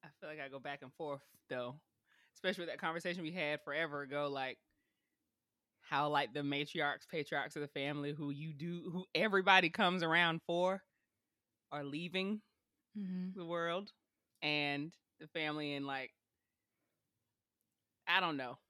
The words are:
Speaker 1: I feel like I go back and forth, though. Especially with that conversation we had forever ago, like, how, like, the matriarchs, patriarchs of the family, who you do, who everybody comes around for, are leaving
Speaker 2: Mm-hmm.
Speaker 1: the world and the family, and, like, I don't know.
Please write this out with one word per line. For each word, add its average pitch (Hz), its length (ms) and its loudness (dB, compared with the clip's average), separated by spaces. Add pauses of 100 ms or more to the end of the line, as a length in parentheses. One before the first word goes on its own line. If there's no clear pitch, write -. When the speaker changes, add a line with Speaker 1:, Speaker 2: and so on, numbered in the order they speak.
Speaker 1:
I 165 40 -16 (120)
feel 160 100 -10
like 151 100 -8
I 139 100 -6
go 135 100 -8
back 143 220 -6
and 131 120 -14
forth, 143 280 -4 (280)
though. 127 300 -2 (560)
Especially 185 280 -2
with 170 60 -6
that 147 100 -6
conversation 170 440 -2
we 156 80 -4
had 151 320 -2
forever 147 380 -2
ago, 143 280 -2
like, 131 280 -4 (1200)
how, 147 280 0
like, 139 240 2
the 147 80 -2
matriarchs, 143 680 -2
patriarchs 147 460 -4
of 151 60 -4
the 147 60 -6
family, 143 460 -4
who 147 160 -4
you 151 240 -6
do, 170 380 -6
who 180 140 -6 (100)
everybody 190 540 8
comes 180 340 4
around 165 420 4
for, 180 380 2 (880)
are 147 120 -6
leaving 175 580 -4 (560)
Speaker 2:
Mm-hmm. 185 380 -4
Speaker 1:
the 180 100 -8
world 170 480 -2 (480)
and 147 520 0 (260)
the 156 80 -16
family, 151 480 -2
and, 139 120 -4
like, 135 240 -4 (2000)
I 175 120 6
don't 170 180 2
know. 127 200 -4 (120)